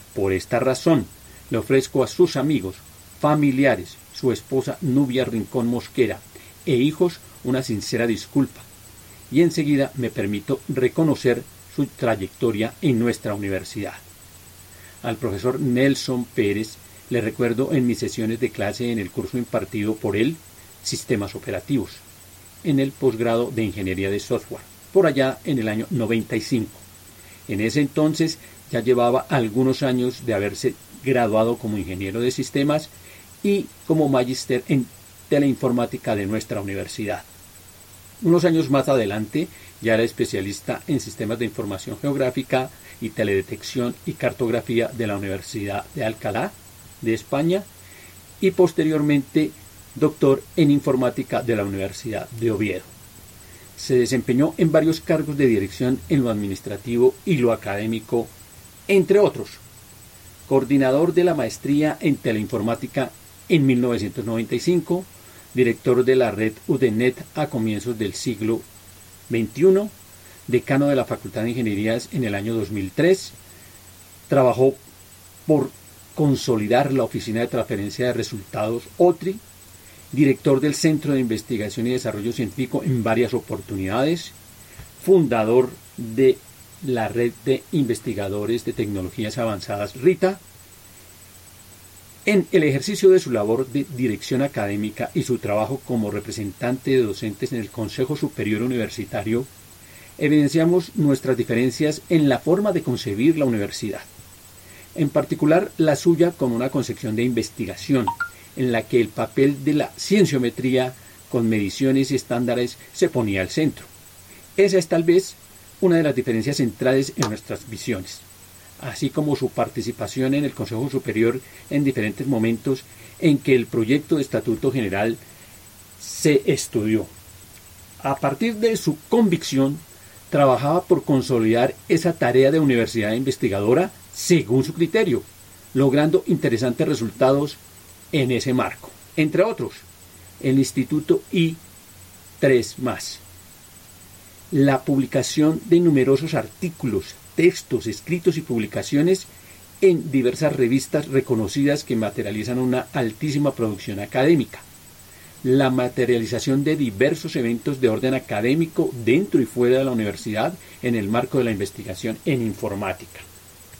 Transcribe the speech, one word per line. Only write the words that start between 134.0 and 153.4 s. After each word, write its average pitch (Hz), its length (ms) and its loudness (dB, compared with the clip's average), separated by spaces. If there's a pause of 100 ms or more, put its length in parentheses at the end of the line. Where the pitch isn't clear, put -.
según 131 520 2
su 160 80 -6
criterio, 170 500 0 (500)
logrando 143 540 4
interesantes 127 600 0
resultados 139 680 0 (540)
en 131 200 0
ese 127 220 0
marco. - 380 -4 (240)
Entre 156 260 2
otros, 202 320 -2 (680)
el 135 180 2
Instituto 147 640 0 (100)
I 165 240 2 (840)
tres 127 380 2
más. - 420 -6 (1300)
La 139 320 2
publicación 143 800 0
de 165 140 6
numerosos 139 540 4
artículos, 113 800 -4 (220)
textos, 160 500 2
escritos 160 480 -2
y 156 60 -4
publicaciones 139 880 0 (520)
en 170 320 4
diversas 135 460 2
revistas 135 500 0
reconocidas 135 800 0
que 123 100 -2
materializan 107 640 -4
una 127 320 0
altísima 139 640 -2